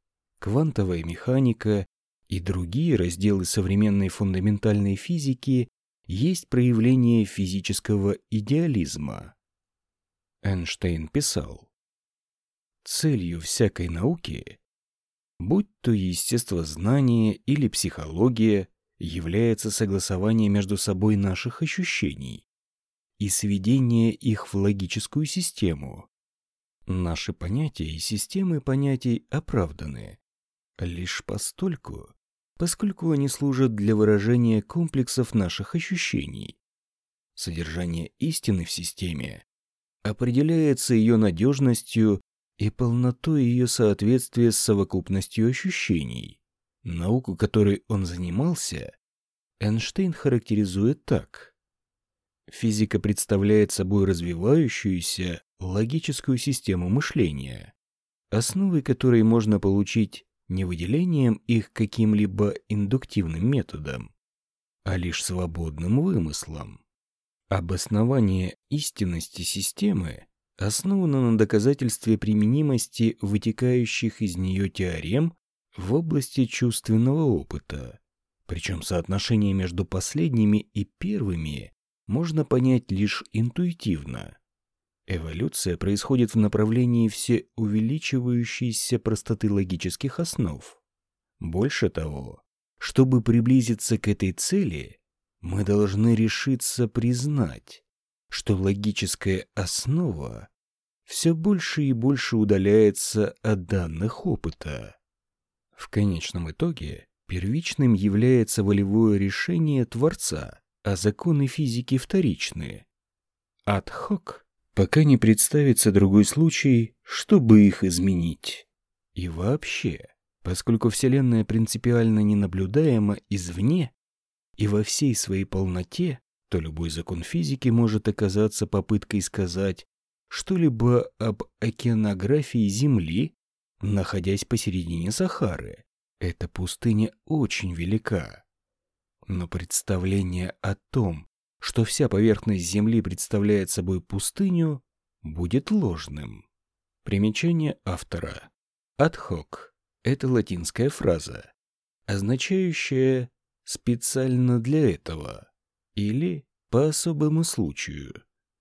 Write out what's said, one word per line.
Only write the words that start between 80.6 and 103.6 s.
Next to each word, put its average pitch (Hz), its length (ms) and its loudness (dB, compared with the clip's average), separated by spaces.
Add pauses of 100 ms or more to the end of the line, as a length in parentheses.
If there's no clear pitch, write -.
первыми 87 880 -6 (340)
можно 156 380 0
понять 127 480 2
лишь 101 400 -2
интуитивно. 107 1080 -4 (680)
Эволюция 82 680 -4
происходит 107 560 0
в 117 60 0
направлении 113 680 2
всеувеличивающейся 120 1900 -2
простоты 107 540 -2
логических 95 640 -4
основ. - 600 -6 (600)
Больше 92 500 -2
того, 71 520 -10 (360)
чтобы 127 420 2
приблизиться 117 800 2
к - 100 -6
этой 98 240 0
цели, 127 680 -4 (400)
мы 90 220 -4
должны 104 520 2
решиться 113 760 0
признать, 120 960 -4 (460)
что - 260 -2
логическая 98 960 -2
основа 90 920 -4 (560)
все - 300 0
больше 165 480 0
и 135 100 4
больше 123 440 0
удаляется 104 1080 4
от 98 240 0